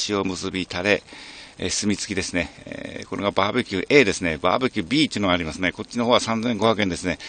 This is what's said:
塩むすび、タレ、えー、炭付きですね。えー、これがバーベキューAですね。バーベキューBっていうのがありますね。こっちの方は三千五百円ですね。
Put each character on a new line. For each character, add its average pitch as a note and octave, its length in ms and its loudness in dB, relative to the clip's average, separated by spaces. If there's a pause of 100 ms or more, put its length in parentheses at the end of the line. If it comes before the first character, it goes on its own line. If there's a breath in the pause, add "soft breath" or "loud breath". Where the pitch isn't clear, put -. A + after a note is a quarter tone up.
塩 G2+ 140 2
む F#2 140 -2
す F2+ 160 -6
び、 F#2 140 -4
タ F2+ 160 -6
レ、 G2+ 200 4 (560 loud breath)
え F#2+ 80 -4
ー、 G2 200 -2
炭 G#2 100 2
付 - 180 -6
き - 20 -4
で F#2 60 -2
す F2 120 -6
ね。 E2+ 180 -2 (140)
え - 380 -12
ー、 - 40 -20
こ - 80 -8
れ G2 60 -6
が G2+ 100 0
バ G2 180 2
ー - 20 -4
ベ A#2+ 120 0
キ G2 120 -4
ュ F2+ 40 0
ー E2 80 -4
A C3+ 160 8
で G2 80 2
す F2+ 100 -4
ね。 E2 180 0
バ F2+ 160 4
ー B2 60 2
ベ B2+ 80 2
キ G#2+ 100 -4
ュ E2+ 40 -2
ー - 20 -14
B C#3+ 200 2
っ - 20 0
て - 80 -6
い - 20 -4
う G2+ 40 0
の G2 60 2
が F2 60 6
あ - 20 2
り F2 80 0
ま D#2+ 80 -6
す - 80 -8
ね。 F2+ 120 0
こ G#2 120 -10
っ - 60 -20
ち A#2+ 80 -8
の A#2+ 60 0
方 A#2+ 80 4
は A2 80 6
三 A2+ 240 -2
千 A#2+ 120 -2
五 G2+ 100 2
百 G#2+ 140 4
円 G2+ 80 2
で E2+ 80 -2
す - 80 -8
ね。 E2+ 140 -2 (100)